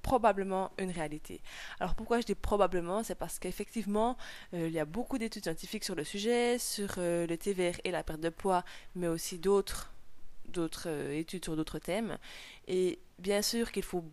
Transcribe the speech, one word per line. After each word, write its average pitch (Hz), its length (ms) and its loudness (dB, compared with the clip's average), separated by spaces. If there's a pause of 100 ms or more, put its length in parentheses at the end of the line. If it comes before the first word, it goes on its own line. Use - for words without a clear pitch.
probablement 196 760 4
une 185 140 -2
réalité. 151 500 -4 (380)
Alors 185 140 4
pourquoi 233 260 2
je 233 40 0
dis 202 100 2
probablement ? 185 680 4
C'est 190 140 -4
parce - 220 -6
qu'effectivement, 208 800 0 (380)
euh, 165 140 0
il 160 40 -2
y 160 60 0
a 151 80 2
beaucoup 240 320 -2
d'études 220 240 -4
scientifiques 180 420 -4
sur 190 120 -2
le 151 80 -2
sujet, 240 540 2
sur, 202 380 -2
euh, 170 300 2
le 170 100 0
thé 202 160 0
vert 175 320 2
et 185 60 0
la 160 120 0
perte 156 180 -4
de 165 100 2
poids, 180 340 2 (300)
mais 175 120 -2
aussi 170 320 -2
d'autres, 196 540 2 (540)
d'autres, - 400 -2
euh, 143 260 -2
études 165 320 -4
sur 160 120 -2
d'autres 156 220 -2
thèmes. 190 380 0 (520)
Et 185 320 2 (180)
bien 202 240 2
sûr 233 280 2
qu'il 196 120 -2
faut 175 300 -2